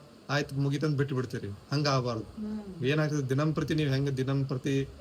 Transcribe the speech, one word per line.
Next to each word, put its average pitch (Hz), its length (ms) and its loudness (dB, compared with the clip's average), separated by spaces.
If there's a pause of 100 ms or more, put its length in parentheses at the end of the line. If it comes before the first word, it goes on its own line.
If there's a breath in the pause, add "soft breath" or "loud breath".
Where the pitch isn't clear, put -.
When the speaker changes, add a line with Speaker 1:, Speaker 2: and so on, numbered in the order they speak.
(300)
Speaker 1:
ಆಯ್ತು 143 240 0
ಮುಗೀತಂದ್ 139 420 2
ಬಿಟ್ಟು 139 180 0
ಬಿಡ್ತೀರಿ. 120 340 -4
ಹಂಗ 143 400 -2
ಆಗ್ಬಾರ್ದು. 120 360 2
Speaker 2:
ಹ್ಮ್. 208 600 -8
Speaker 1:
ಏನಾಗ್ತದೆ, 147 440 2
ದಿನಂಪ್ರತಿ 151 460 2
ನೀವ್ 151 160 2
ಹೆಂಗ 135 180 2
ದಿನಂಪ್ರತಿ 135 800 0 (120)